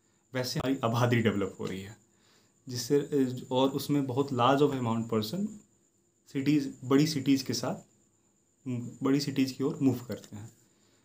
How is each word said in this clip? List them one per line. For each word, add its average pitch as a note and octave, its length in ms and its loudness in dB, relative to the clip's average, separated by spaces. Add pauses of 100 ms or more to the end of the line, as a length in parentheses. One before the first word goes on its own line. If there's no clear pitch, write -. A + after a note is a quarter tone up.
(340)
वैसे B2+ 260 -2
हमारी C3+ 240 0
आबादी A#2+ 320 4
develop G2+ 440 0
हो G#2+ 60 -8
रही F#2+ 160 -8
है, G2 160 -14 (720)
जिससे, C3 300 0 (520)
और C3 180 4
उसमें C#3+ 380 -2
बहुत C#3 220 -2
large C3 320 4
of C#3 120 4
amount A2+ 360 -2
person E3+ 380 -2 (800)
cities, C#3+ 420 0 (160)
बड़ी C#3 220 6
cities C#3 360 2
के A#2+ 100 -6
साथ, C#3 220 -4 (1300)
बड़ी C3+ 160 2
cities C3+ 340 0
की C3 100 -6
ओर D#3 180 -4
move B2+ 260 2
करते - 280 -12
हैं। G#2+ 160 -14 (540)